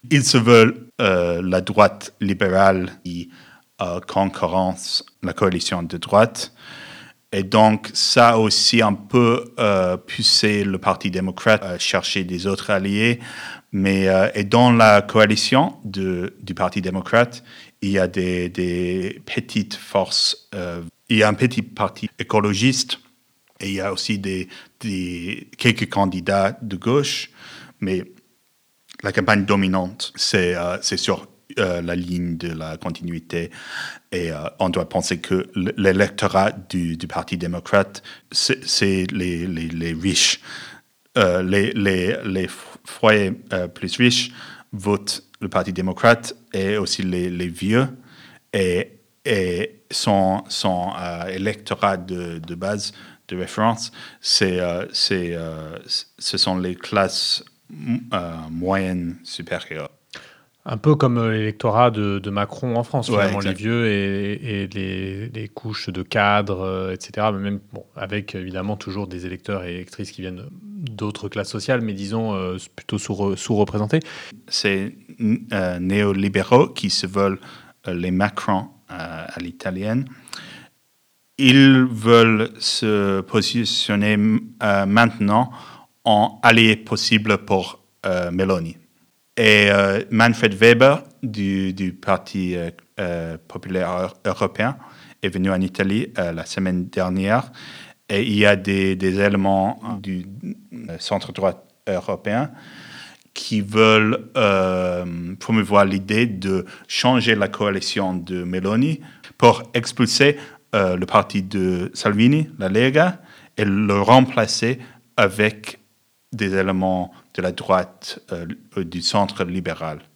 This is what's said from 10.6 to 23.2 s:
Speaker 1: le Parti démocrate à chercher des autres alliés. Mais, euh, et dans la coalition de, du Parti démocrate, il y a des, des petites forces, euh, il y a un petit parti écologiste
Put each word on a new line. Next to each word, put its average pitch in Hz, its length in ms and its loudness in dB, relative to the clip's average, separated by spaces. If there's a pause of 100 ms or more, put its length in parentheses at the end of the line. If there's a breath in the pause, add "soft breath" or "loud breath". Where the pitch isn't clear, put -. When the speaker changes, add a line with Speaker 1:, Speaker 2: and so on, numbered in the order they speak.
Speaker 1:
le 95 140 -2
Parti 95 320 -2
démocrate 95 520 2
à 90 160 -8
chercher - 460 -2
des 90 220 -6
autres 98 240 -4
alliés. 104 500 0 (520 loud breath)
Mais, 95 360 2
euh, 95 260 4
et 104 100 -2
dans 120 280 6
la 107 300 8
coalition 107 840 4
de, 95 560 -4
du 92 140 -10
Parti 95 260 -2
démocrate, 113 640 0 (380 loud breath)
il 98 80 -2
y 98 80 2
a 92 100 2
des, 90 400 -2
des 90 800 -4
petites - 480 -4
forces, - 800 -2
euh, 87 280 -8 (260)
il 110 100 4
y 107 40 6
a 107 60 6
un 107 60 2
petit 123 280 0
parti - 560 -6
écologiste 107 840 0 (600)